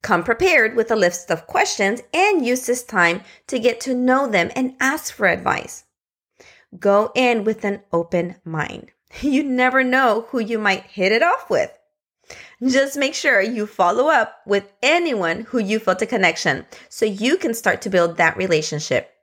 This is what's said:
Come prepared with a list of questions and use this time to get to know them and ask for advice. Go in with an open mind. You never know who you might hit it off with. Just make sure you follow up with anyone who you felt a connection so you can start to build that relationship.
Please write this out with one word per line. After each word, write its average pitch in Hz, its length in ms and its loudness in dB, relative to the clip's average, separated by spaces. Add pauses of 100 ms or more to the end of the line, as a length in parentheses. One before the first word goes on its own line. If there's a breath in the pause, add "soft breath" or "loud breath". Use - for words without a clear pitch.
Come 170 220 0
prepared 247 500 2
with 226 160 0
a 220 60 2
list 175 340 0
of 160 160 -4
questions 220 540 0 (120)
and 359 320 2
use 254 200 0
this 247 180 -2
time 175 380 0 (260 loud breath)
to - 100 -4
get 233 240 0
to 262 140 -2
know 254 320 2
them 185 260 0
and 254 280 -4
ask 277 320 -4
for 202 140 0
advice. - 580 -2 (920 soft breath)
Go 202 380 2
in 240 300 2
with 214 180 -2
an 196 180 -4 (120)
open 170 500 -2
mind. - 480 -8 (300)
You 285 220 2
never 254 400 2
know 247 460 2
who 247 100 -4
you 220 180 -4
might 202 260 0
hit 196 280 -2
it 233 100 2
off 359 280 0
with. 147 220 0 (920 loud breath)
Just 269 360 0
make 277 160 0
sure 247 280 2
you 214 240 -2
follow 208 420 2
up 254 380 0
with 196 360 -2
anyone 247 600 0
who 240 180 -4
you 214 200 -2
felt 185 220 0
a 214 60 -2
connection 170 580 0 (240 loud breath)
so - 160 -2
you 220 320 0
can 247 160 -4
start - 300 -2
to 208 60 -6
build 170 280 2
that 165 180 2
relationship. 156 880 -2